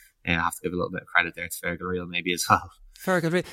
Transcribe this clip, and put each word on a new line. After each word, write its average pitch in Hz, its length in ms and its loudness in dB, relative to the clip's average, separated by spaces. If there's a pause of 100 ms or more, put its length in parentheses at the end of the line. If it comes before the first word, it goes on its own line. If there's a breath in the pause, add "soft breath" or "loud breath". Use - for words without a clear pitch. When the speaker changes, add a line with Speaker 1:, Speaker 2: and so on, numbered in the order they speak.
(260 soft breath)
Speaker 1:
uh, 85 60 2
I - 20 6
have 85 200 0
to - 80 -14
give 87 100 -4
a 90 40 -4
little 90 140 -2
bit 92 120 -6
of - 60 -20
credit 85 260 2
there 85 140 -8
to - 80 -8
Fergal 85 340 -4
Reel 90 160 -2
maybe 87 260 -2
as 85 160 -2
well. 92 220 4 (340)
Speaker 2:
Fergal 165 280 2
Reel. 175 100 2 (100 loud breath)